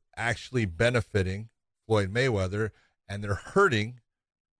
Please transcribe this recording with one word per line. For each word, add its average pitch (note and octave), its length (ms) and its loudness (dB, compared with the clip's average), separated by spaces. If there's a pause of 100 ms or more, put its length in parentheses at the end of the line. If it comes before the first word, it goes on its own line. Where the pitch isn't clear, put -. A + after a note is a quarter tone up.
(160)
actually A#2 480 -2
benefiting G#2 840 0 (380)
Floyd G2+ 260 2
Mayweather G#2+ 580 0 (380)
and G2+ 160 -8
they're G2+ 100 -2
hurting B2 640 2 (600)